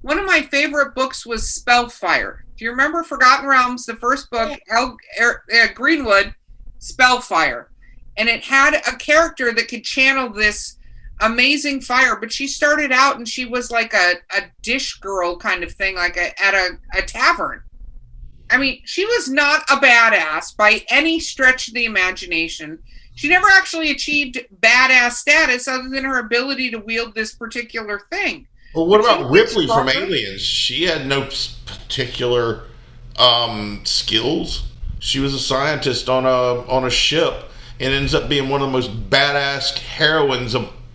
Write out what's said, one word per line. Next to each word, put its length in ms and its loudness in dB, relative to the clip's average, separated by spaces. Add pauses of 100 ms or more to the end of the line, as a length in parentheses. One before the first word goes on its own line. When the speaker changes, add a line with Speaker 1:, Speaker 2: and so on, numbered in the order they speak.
Speaker 1:
one 160 -2
of 80 -4
my 160 2
favorite 540 -2
books 280 -4
was 240 -6
Spellfire. 960 -2 (120)
Do 80 -12
you 80 -4
remember 320 -2
Forgotten 420 4
Realms, 400 2
the 80 -10
first 340 -2
book, 220 -2
Speaker 2:
Yeah. 260 -4
Speaker 1:
Al, 200 0 (240)
er, 240 0 (100)
uh, 180 6
Greenwood, 640 2 (460)
Spellfire? 920 0 (460)
And 120 0
it 140 -2
had 320 4
a 220 -2
character 560 2
that 160 -2
could 160 -12
channel 460 0
this 480 -2 (440)
amazing 600 0
fire, 340 2
but 160 -10
she 140 -6
started 460 0
out 240 4
and 120 -12
she 160 -6
was 260 -6
like 220 0
a, 220 4 (200)
a 100 -2 (180)
dish 380 -4
girl 360 -4
kind 260 -4
of 80 -8
thing, 240 -4
like 220 -4
a, 260 -4
at 120 2
a, 240 -2 (180)
a 60 -2
tavern. 600 -2 (880)
I 60 2
mean, 300 -2
she 180 -4
was 240 -2
not 420 2
a 60 4
badass 800 4
by 320 4
any 320 2
stretch 480 0
of 60 -16
the 100 -2
imagination. 960 -4 (380)
She 120 -6
never 200 6
actually 420 2
achieved 500 -4 (200)
badass 520 4
status 560 2
other 220 -6
than 140 -4
her 160 -2
ability 500 -2
to 80 -8
wield 360 -6
this 200 -6
particular 680 -8 (100)
thing. 360 -4 (280)
Speaker 3:
Well, 120 0
what 160 6
Speaker 1:
But 20 2
Speaker 3:
about 140 4
Speaker 1:
she 60 -4
was 80 -2
Speaker 3:
Ripley 340 4
from 220 2
Speaker 1:
stronger. 180 0
Speaker 3:
Aliens? 340 -4
She 440 -2
had 220 -2
no 180 0
s-, 420 -8
particular, 960 -4 (560)
um, 680 2
skills. 800 -2 (360)
She 200 -4
was 140 -2
a 40 -6
scientist 680 -2
on 160 2
a, 420 2
on 200 0
a 40 0
ship 540 0 (340)
and 140 0
ends 220 0
up 160 0
being 180 0
one 140 0
of 60 -2
the 40 -2
most 380 -2
badass 680 0
heroines 760 0
of 160 -2 (240)